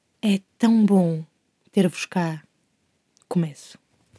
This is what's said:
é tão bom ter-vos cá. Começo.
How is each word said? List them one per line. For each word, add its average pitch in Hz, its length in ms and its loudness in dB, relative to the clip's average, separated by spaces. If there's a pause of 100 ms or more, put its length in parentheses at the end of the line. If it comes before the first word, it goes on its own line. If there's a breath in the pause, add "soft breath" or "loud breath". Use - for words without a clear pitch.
(220)
é 202 180 0 (180)
tão 226 280 2
bom 175 380 2 (480)
ter-vos - 340 0
cá. 160 380 -6 (840)
Começo. - 520 -8 (400)